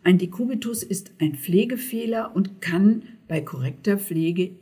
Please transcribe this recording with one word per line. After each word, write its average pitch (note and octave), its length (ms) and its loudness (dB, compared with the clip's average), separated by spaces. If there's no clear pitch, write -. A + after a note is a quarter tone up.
ein F3+ 160 8
Dekubitus A#3 640 -4
ist - 360 -8
ein D#3 160 0
Pflegefehler A3+ 1000 -2
und - 240 -2
kann G3 440 2
bei D#3 140 -4
korrekter C#3+ 560 -4
Pflege F3 540 -2